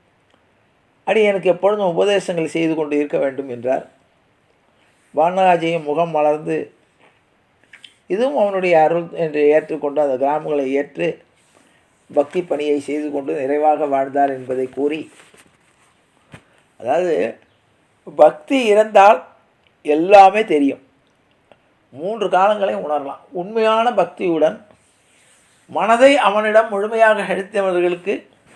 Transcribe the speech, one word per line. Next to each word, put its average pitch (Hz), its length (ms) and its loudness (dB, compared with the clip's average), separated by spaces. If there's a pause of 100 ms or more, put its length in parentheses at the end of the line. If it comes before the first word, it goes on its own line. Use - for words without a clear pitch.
(1080)
அடியேனுக்கு 202 380 0
எப்பொழுதும் 185 540 0
உபதேசங்களை 185 500 -2
செய்து 160 260 -2
கொண்டு 147 220 -4
இருக்க 147 220 -2
வேண்டும்" 135 300 -4
என்றார். 123 420 -6 (1300)
வானராஜையும் 170 680 0
முகம் 151 280 -2
மலர்ந்து, 156 640 -2 (1300)
இதுவும் 254 320 -2
அவனுடைய 185 440 2
அருள் 170 300 0
என்று 151 360 0
ஏற்றுக்கொண்டு, 151 520 0
அந்த 135 260 -2
கிராமங்களை 151 400 -4
ஏற்று 143 560 -6 (920)
பக்தி 147 280 -2
பணியை 147 380 -4
செய்து 147 300 -8
கொண்டு 143 300 -6
நிறைவாக 147 460 0
வாழ்ந்தார் 139 440 -2
என்பதை 131 380 -6
கூறி, 143 420 -6 (1700)
அதாவது, 143 580 -2 (800)
பக்தி 160 480 2
இருந்தால் 214 600 4 (560)
எல்லாமே 190 600 6
தெரியும், 143 360 0 (1120)
மூன்று 190 380 -6
காலங்களையும் 196 600 0
உணரலாம். 139 280 -6 (120)
உண்மையான 220 600 0
பக்தியுடன் 175 760 -2 (1000)
மனதை 233 500 4
அவனிடம் 214 520 2
முழுமையாக 214 540 0
அழித்தவர்களுக்கு 190 1040 -4 (300)